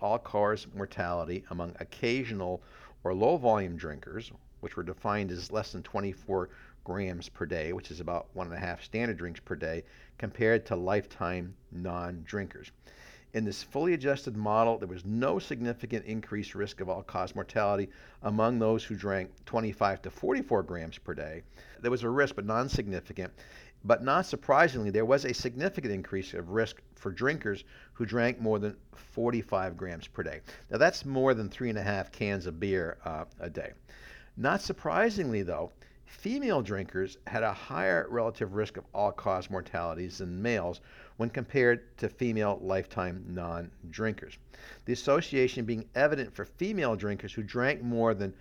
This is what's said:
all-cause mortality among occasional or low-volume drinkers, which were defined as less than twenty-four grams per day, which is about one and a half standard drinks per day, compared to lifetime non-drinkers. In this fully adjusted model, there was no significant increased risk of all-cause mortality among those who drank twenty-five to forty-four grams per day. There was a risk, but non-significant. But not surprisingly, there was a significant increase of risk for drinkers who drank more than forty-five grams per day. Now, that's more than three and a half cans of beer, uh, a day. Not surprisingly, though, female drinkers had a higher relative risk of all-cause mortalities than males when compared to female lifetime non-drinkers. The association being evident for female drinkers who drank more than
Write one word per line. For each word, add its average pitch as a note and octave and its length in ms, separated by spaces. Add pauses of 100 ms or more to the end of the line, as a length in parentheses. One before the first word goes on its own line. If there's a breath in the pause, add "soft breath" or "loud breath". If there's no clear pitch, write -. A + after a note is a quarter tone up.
all-cause G#2 760
mortality F2 760
among F2 300
occasional A2 800 (420 loud breath)
or F2+ 100
low-volume G#2+ 640
drinkers, D#2+ 540 (280)
which - 160
were F2+ 80
defined G2 480
as F2 200
less G#2 200
than F2+ 120
twenty-four F#2+ 680 (340 loud breath)
grams F#2 460
per - 160
day, D#2+ 280
which - 180
is E2 80
about F2 340
one F#2 140
and E2+ 80
a D#2 40
half F2 240
standard A2+ 320
drinks E2+ 240
per - 160
day, D#2+ 280 (340 soft breath)
compared A2 480
to G#2 100
lifetime F2+ 800 (180)
non-drinkers. F2 1000 (600 loud breath)
In A2 120
this G2 160
fully E3 320
adjusted C#3 420
model, G#2+ 440
there G2 80
was F2+ 180
no B2 320
significant A#2 680
increased G#2+ 500
risk G2+ 260
of F2+ 80
all-cause F#2 460
mortality G2+ 540 (340 loud breath)
among A2 340
those A2 260
who A2 120
drank G2 340 (160)
twenty-five G#2 560
to F#2+ 80
forty-four - 540
grams E2 340
per - 160
day. D2+ 300 (380 loud breath)
There A#2+ 100
was B2 120
a A#2+ 60
risk, C3+ 260
but G2+ 100
non-significant. G#2 880 (520 loud breath)
But A2+ 200
not D3+ 220
surprisingly, C3+ 640
there G#2+ 160
was C#3 200
a B2+ 100
significant C3 580
increase F#2+ 400
of F2 160
risk G#2+ 320 (140)
for - 160
drinkers G#2+ 520 (300 loud breath)
who A#2 140
drank A#2 320
more A2 180
than G#2 180 (200)
forty-five G#2+ 840
grams F2 300
per - 160
day. D#2 180 (300 loud breath)
Now, A2 80
that's D#3+ 260
more C3 300
than A2 120
three A#2+ 220
and G#2+ 80
a G#2+ 60
half G2+ 280
cans G2+ 360
of D#2+ 120
beer, F2+ 460
uh, D#2+ 200 (140)
a E2+ 120
day. - 220 (640 loud breath)
Not D3 260
surprisingly, E3+ 840
though, E2+ 280 (340 soft breath)
female A3+ 560
drinkers F#2+ 640
had A2+ 160
a A2 120
higher F#2+ 560
relative A2+ 440
risk G#2 220
of - 80 (100)
all-cause G2 560
mortalities F2 680
than F2+ 240
males G2+ 400 (360 loud breath)
when A#2 120
compared A#2+ 680
to D3+ 120
female G#2+ 520
lifetime F#2 680
non-drinkers. F2 1080 (480 loud breath)
The A#2+ 80
association C3 680
being A2+ 220 (100)
evident C#3 380
for G2+ 120
female F3 500
drinkers G2+ 380
who A2+ 100
drank B2 380
more A#2 320
than G2 280